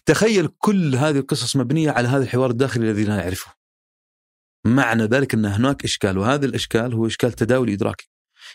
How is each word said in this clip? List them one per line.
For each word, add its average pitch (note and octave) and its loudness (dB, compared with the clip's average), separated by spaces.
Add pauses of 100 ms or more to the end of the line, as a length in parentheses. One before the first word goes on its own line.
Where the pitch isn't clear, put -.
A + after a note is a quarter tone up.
تخيل F3+ 4
كل F3 0
هذه C#3 2
القصص C3+ -2
مبنية C#3+ 0
على A#2+ 2
هذا C3+ 2
الحوار B2 0
الداخلي A#2+ 0
الذي G#2+ 0
لا G#2 0
نعرفه. F#2 -6 (1120)
معنى A2+ 2
ذلك B2+ 0
أن A2 0
هناك A#2+ 0
إشكال، G2 -2
وهذا C3+ 0
الإشكال A#2 -2
هو A2+ 0
إشكال A2+ -2
تداولي A#2+ 0
إدراكي. G#2 -4 (460)